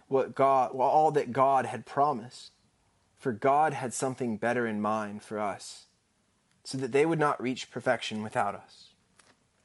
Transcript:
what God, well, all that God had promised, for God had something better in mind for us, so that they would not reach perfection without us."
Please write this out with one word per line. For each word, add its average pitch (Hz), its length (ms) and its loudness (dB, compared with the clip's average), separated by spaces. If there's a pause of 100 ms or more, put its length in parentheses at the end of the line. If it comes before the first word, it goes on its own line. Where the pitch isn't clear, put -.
what 135 280 0
God, 135 400 2
well, 127 120 2
all 156 260 4
that 123 200 0
God 135 320 4
had 120 220 -10
promised, 139 640 -2 (680)
for 135 140 -2
God 139 420 2
had 127 180 -6
something 127 460 -4
better 120 300 0
in 107 120 -4
mind 104 440 -4
for 107 160 -8
us, - 460 -8 (800)
so - 140 -8
that 131 140 -6
they 143 160 4
would 165 100 0
not 147 240 2
reach 123 300 -6
perfection 113 500 -2
without 107 320 -2
us." - 360 -20 (760)